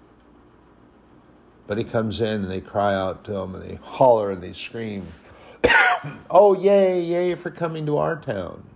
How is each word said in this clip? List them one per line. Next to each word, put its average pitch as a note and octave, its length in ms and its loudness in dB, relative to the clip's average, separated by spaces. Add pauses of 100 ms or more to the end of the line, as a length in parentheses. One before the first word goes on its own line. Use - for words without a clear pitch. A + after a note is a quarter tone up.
(1700)
But G2+ 120 -4
he A#2 60 -2
comes A2 360 -4
in G#2+ 240 -2
and F#2 80 -6
they F#2+ 100 -6
cry G2+ 320 -2
out F#2+ 300 -4
to G#2 140 -8
him F#2 180 -8
and - 80 -14
they F2+ 120 -12
holler A2 560 2
and F2+ 120 -8
they F2+ 80 -12
scream. G#2 560 -10 (960)
<clears throat> - 260 -14
"Oh, G3 260 8
yay, F#3 460 2
yay F3 340 -2
for E3+ 160 -10
coming D#3+ 340 -6
to D3 120 -2
our D#3 180 0
town. G2 480 -8 (120)